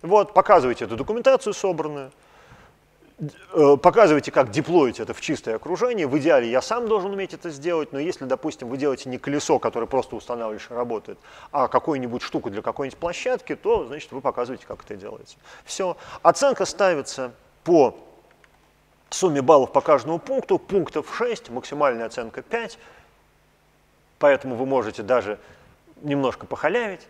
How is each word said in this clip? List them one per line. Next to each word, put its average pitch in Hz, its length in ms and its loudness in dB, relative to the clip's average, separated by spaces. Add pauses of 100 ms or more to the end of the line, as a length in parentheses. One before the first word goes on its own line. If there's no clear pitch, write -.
Вот, 196 320 2
показываете 131 500 4
эту 110 120 -8
документацию 226 560 0
собранную. 151 580 -6 (1400)
Э, 143 240 6
показываете, 165 560 6
как 131 180 2
деплоить 143 520 0
это 113 120 -8
в - 60 -12
чистое 120 360 -6
окружение. 180 520 -4
В 135 120 0
идеале 131 300 4
я 123 120 2
сам 233 260 -4
должен 202 240 0
уметь 196 220 -8
это 170 160 -12
сделать, 151 420 -4
но 135 80 -6
если, 160 240 -6
допустим, 135 460 -4
вы 123 80 -6
делаете 131 320 -4
не 127 80 -8
колесо, 143 420 0
которое 117 280 -2
просто 127 280 -2
устанавливаешь 110 540 -8
и 123 40 -16
работает, 117 460 -6 (320)
а 135 160 2
какую-нибудь 127 540 -2
штуку - 280 -6
для 101 120 -8
какой-нибудь 131 360 -8
площадки, - 580 -6
то, 196 320 -2
значит, 147 240 -14
вы 131 100 -12
показываете, 123 440 -4
как - 200 -16
это 104 100 -14
делается. 107 400 -18 (300)
Всё. 185 320 -6 (240)
Оценка 202 440 4
ставится 139 680 -2 (320)
по 151 320 6 (1120)
сумме 151 320 0
баллов 131 320 6
по 135 80 4
каждому 151 380 2
пункту. 247 380 -2
Пунктов 160 560 -4
шесть, 233 360 -6
максимальная 123 560 -2
оценка 117 360 -10
пять. 226 360 -8 (1400)
Поэтому 139 380 2
вы 127 100 -4
можете 120 380 -2
даже 104 360 -2 (640)
немножко 143 440 -2
похалявить. 196 640 -4